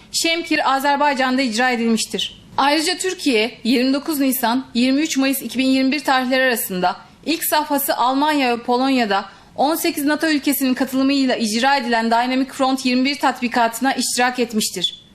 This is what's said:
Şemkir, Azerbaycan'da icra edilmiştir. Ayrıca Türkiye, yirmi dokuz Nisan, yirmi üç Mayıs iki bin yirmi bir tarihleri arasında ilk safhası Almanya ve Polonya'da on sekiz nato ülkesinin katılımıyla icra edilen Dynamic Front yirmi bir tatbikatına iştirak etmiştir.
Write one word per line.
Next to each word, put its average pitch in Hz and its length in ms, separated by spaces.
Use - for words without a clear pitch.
Şemkir, 330 640
Azerbaycan'da 269 680
icra 247 280
edilmiştir. 226 720
Ayrıca 302 420
Türkiye, 262 640
yirmi 262 300
dokuz 285 260
Nisan, 262 540
yirmi 262 260
üç 311 160
Mayıs 269 260
iki 233 160
bin 262 80
yirmi 262 260
bir 302 80
tarihleri 262 420
arasında 196 540
ilk 330 180
safhası 294 520
Almanya 269 640
ve 226 40
Polonya'da 240 640
on 285 180
sekiz 320 300
nato 302 240
ülkesinin 269 460
katılımıyla 269 640
icra 233 400
edilen 233 300
Dynamic 254 460
Front 262 340
yirmi 254 180
bir 277 140
tatbikatına 247 760
iştirak 247 440
etmiştir. 214 640